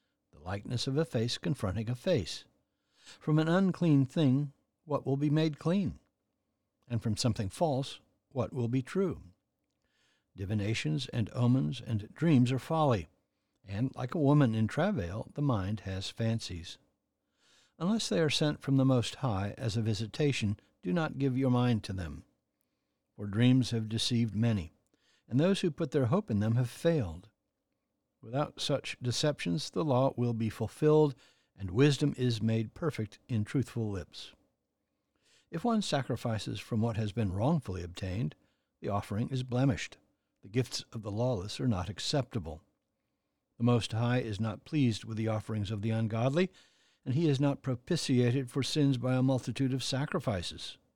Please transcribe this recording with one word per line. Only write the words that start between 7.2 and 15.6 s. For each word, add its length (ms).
false, 500
what 240
will 140
be 160
true? 360
Divinations 800
and 220
omens 500
and 260
dreams 400
are 60
folly, 500
and 260
like 200
a 40
woman 360
in 120
travail, 680
the 80
mind 380